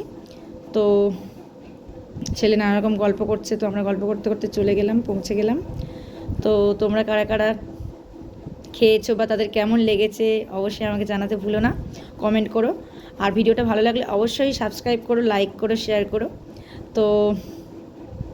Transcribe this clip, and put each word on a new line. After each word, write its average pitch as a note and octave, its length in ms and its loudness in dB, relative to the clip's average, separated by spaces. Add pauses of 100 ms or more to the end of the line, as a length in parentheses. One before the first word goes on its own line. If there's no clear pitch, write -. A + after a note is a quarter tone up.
(720)
তো G#3+ 120 2 (1500)
ছেলে A3 200 4
নানা G#3 200 2
রকম G#3+ 200 2
গল্প G3+ 280 2
করছে, G#3+ 320 -2
তো G#3+ 100 -2
আমরা G3+ 160 -2
গল্প G3 240 -2
করতে G#3 220 -2
করতে G#3 200 -2
চলে G3+ 260 0
গেলাম, G#3 260 2
পৌঁছে G3+ 340 -2
গেলাম। A3 240 2 (840)
তো G#3+ 100 4 (260)
তোমরা G#3+ 240 2
কারা G#3+ 220 2
কারা G#3+ 240 2 (1200)
খেয়েছো A3 420 4
বা A3 120 0
তাদের G#3+ 220 0
কেমন G#3+ 320 4
লেগেছে, G#3+ 460 2 (240)
অবশ্যই G3+ 360 -4
আমাকে G#3 180 -2
জানাতে G3+ 320 -2
ভুলো G#3 240 0
না, A#3 100 4 (480)
কমেন্ট G#3+ 320 2
করো। A#3 200 2 (480)
আর G3 140 0
ভিডিওটা A3+ 320 4
ভালো G#3+ 180 4
লাগলে A#3 240 2
অবশ্যই A#3 460 2
সাবস্ক্রাইব A#3 540 -2
করো, A#3 160 2
লাইক G3+ 360 2
করো, A3 180 0
শেয়ার G#3+ 280 0
করো। G#3+ 220 -2 (680)
তো G#3+ 100 4 (1300)